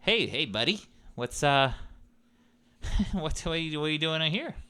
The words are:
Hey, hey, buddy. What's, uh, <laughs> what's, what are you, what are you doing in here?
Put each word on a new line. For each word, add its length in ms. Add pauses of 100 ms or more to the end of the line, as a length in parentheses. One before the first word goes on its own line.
Hey, 280
hey, 180
buddy. 360 (340)
What's, 280
uh, 300 (680)
<laughs> 680
what's, 320
what 80
are 40
you, 220
what 60
are 40
you 80
doing 240
in 100
here? 240 (140)